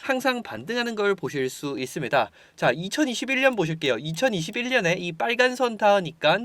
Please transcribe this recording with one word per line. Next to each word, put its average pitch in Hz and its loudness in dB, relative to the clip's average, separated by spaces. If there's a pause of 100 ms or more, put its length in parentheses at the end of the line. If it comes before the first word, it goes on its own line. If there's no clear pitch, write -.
항상 254 -2
반등하는 226 -6
걸 202 2
보실 135 -4
수 139 -8
있습니다. 127 0 (260)
자, 139 2
이천이십일 233 -2
년 262 4
보실게요. 160 0
이천이십일 208 -2
년에 185 2
이 175 -4
빨간 240 2
선 240 0
닿으니까 196 4